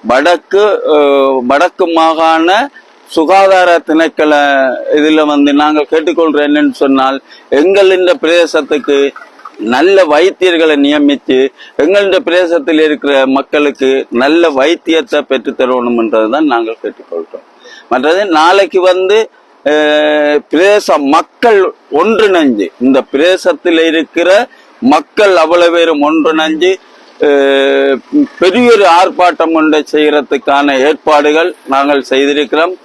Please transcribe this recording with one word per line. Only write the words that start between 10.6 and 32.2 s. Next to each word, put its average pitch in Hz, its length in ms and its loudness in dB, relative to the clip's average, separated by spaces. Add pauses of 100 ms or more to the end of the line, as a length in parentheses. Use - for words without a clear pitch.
நியமித்து 143 600 0 (400)
எங்கள் 196 280 0
இந்த 190 140 0
பிரதேசத்தில் 170 600 -2
இருக்கிற 143 480 0
மக்களுக்கு 139 600 -2 (220)
நல்ல 151 380 0
வைத்தியத்தை 151 720 -2
பெற்றுத்தரணும்ன்றதை 120 1080 -2
தான் 147 160 -2
நாங்கள் 117 360 -4
கேட்டுக்கொள்கிறோம். - 640 -12 (440)
மற்றது 156 360 0
நாளைக்கு 180 560 2
வந்து, 185 360 2 (480)
அஹ், 151 720 0 (100)
பிரதேச 196 400 2 (200)
மக்கள் 175 520 0 (320)
ஒன்றிணைஞ்சு, 165 760 0 (120)
இந்த 131 220 0
பிரதேசத்தில் 170 800 -2
இருக்கிற 165 500 -2 (520)
மக்கள் 208 540 0
அவ்வளவு 170 360 2
பேரும் 165 300 0
ஒன்றிணைஞ்சு, 156 680 0 (480)
அஹ், 139 760 0 (420)
பெரியொரு 208 520 2
ஆர்ப்பாட்டம் 165 640 0
ஒன்றை 156 380 0
செய்யறதுக்கான 143 880 -2
ஏற்பாடுகள் 151 760 0 (120)
நாங்கள் 139 340 -2
செய்திருக்கிறோம். 143 840 -2